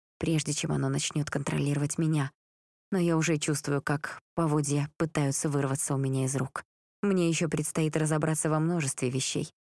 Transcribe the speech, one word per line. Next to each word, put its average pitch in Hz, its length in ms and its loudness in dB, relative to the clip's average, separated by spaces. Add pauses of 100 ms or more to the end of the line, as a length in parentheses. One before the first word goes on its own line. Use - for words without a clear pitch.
(180)
прежде 156 340 0
чем 151 200 -2
оно 139 180 0
начнет 147 400 -2
контролировать 143 640 0
меня. 156 340 2 (600)
Но 196 60 2
я 170 180 4
уже 160 220 2
чувствую, 143 420 -2
как - 400 -4 (140)
поводья 147 640 2
пытаются 151 500 0
вырваться 139 460 0
у - 20 2
меня 135 300 0
из 135 100 -2
рук. 135 260 -4 (380)
Мне 190 300 2
еще 160 180 0
предстоит 156 480 0
разобраться 156 540 0
во 156 100 2
множестве 156 480 0
вещей. 139 420 -4 (100)